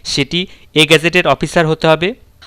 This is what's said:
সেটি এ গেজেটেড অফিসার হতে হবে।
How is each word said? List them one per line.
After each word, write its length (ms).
সেটি 440
এ 120
গেজেটেড 420
অফিসার 400
হতে 200
হবে। 260